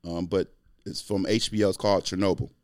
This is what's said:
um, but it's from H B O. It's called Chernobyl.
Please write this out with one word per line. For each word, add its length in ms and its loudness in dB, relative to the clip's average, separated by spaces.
um, 220 -4
but 220 0
it's 160 -10
from 260 -2
H 260 0
B 120 2
O. 40 4
It's 100 0
called 260 2
Chernobyl. 460 0